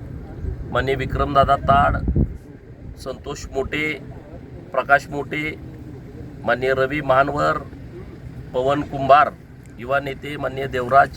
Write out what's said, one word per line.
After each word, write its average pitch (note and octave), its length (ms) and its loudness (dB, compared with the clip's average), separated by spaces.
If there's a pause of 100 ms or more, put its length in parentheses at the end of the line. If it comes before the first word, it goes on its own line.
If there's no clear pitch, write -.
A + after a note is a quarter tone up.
(720)
माननीय B2+ 240 0
विक्रमदादा C#3 600 2
ताड, C#3+ 420 4 (1000)
संतोष C3+ 480 -10 (100)
मोटे, D3+ 460 -2 (680)
प्रकाश C#3 380 4
मोटे, D3+ 500 -6 (840)
माननीय B2 300 2
रवी C3+ 280 0
महानवर, C#3+ 560 2 (960)
पवन C3+ 280 2
कुंभार, C#3 480 6 (500)
युवा C3 200 0
नेते C#3+ 380 -8
माननीय C3+ 300 -4
देवराज, B2+ 500 6